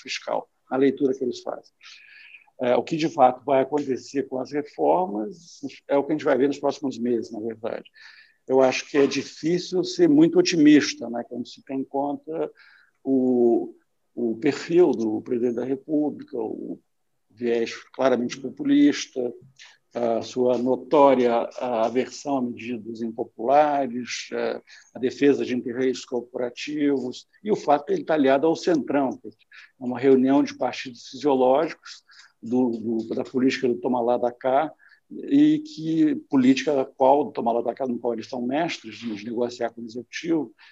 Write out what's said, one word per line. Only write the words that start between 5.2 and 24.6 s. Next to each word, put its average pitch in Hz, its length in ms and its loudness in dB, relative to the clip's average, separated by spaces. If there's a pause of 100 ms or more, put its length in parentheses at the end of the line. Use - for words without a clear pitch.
é 139 100 2
o 139 60 2
que 143 80 -4
a 156 40 0
gente 139 100 -4
vai 139 120 2
ver 135 100 4
nos 139 120 -2
próximos 131 400 -4
meses, 120 320 -2
na 110 80 -12
verdade. 110 500 -8 (580)
Eu 131 140 4
acho 127 260 2
que 143 120 0
é 139 80 6
difícil 170 760 -4
ser 175 240 2
muito 160 300 6
otimista, 151 720 4
né, 117 180 -6
quando 120 200 -10
se - 180 -20
tem 135 140 -8
em 131 40 -4
conta 143 680 -6 (520)
o, 127 720 2 (400)
o 117 220 -2
perfil 156 560 2
do 113 300 -2
presidente 120 340 -2
da 123 100 -6
República, 139 720 -4
o - 420 -8 (520)
viés 117 420 -4 (200)
claramente 127 460 0
populista, 139 960 0 (600)
a 117 280 -2
sua 123 360 0
notória, 127 760 4
a 117 520 -2
aversão 123 520 -4
a 127 40 -2
medidas 113 600 -8
impopulares, 123 1300 -2
é, 117 300 -6 (320)